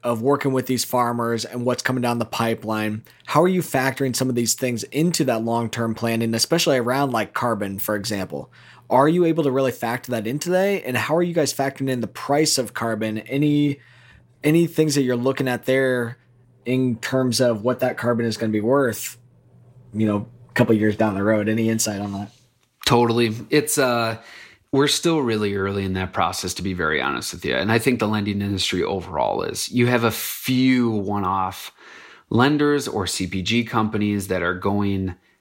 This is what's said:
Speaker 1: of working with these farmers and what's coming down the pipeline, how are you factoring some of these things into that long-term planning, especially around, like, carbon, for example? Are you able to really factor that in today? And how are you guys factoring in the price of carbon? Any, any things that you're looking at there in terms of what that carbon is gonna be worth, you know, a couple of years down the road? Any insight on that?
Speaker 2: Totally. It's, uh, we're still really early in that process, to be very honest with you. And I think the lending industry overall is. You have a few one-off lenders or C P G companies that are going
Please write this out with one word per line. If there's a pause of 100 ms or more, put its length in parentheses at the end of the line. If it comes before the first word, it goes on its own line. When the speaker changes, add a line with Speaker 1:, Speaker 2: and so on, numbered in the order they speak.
Speaker 1:
of
working
with
these
farmers
and
what's
coming
down
the
pipeline, (240)
how
are
you
factoring
some
of
these
things
into
that
long-term
planning,
especially
around,
like,
carbon,
for
example? (360)
Are
you
able
to
really
factor
that
in
today?
And
how
are
you
guys
factoring
in
the
price
of
carbon?
Any, (640)
any
things
that
you're
looking
at
there (480)
in
terms
of
what
that
carbon
is
gonna
be
worth, (720)
you
know, (200)
a
couple
of
years
down
the
road?
Any
insight
on
that? (600)
Speaker 2:
Totally. (180)
It's,
uh, (560)
we're
still
really
early
in
that
process,
to
be
very
honest
with
you.
And
I
think
the
lending
industry
overall
is.
You
have
a
few
one-off (600)
lenders
or
C
P
G
companies
that
are
going (260)